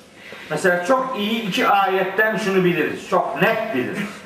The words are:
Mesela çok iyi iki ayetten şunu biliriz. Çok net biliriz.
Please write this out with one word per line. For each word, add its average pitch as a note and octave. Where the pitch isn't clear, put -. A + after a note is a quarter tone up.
Mesela F3
çok B3+
iyi A3
iki A3
ayetten G3
şunu F#3+
biliriz. D#3+
Çok D#3+
net A3
biliriz. G3+